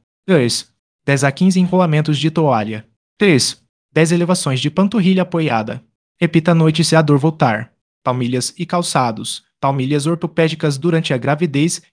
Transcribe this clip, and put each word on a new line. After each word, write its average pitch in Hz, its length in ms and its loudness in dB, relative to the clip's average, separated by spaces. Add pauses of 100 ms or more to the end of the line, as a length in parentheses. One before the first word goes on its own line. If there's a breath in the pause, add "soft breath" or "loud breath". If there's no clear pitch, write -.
(280)
Dois. 135 440 0 (340)
Dez 139 180 0
a 139 80 2
quinze 185 280 2
enrolamentos 156 600 2
de 156 100 0
toalha. 110 560 -2 (320)
Três. 175 440 2 (300)
Dez 156 200 2
elevações 175 480 0
de 147 120 -4
panturrilha 190 520 2
apoiada. 123 600 -4 (360)
Repita 165 320 2
à 165 40 4
noite 160 280 2
se 160 120 0
a 160 60 6
dor 147 160 4
voltar. 131 560 -2 (300)
Palmilhas 123 540 -4
e 175 80 -6
calçados. 123 800 -4 (180)
Palmilhas 139 440 -2
ortopédicas 160 720 -2
durante 160 360 0
a 127 40 0
gravidez, 147 640 -2 (120 soft breath)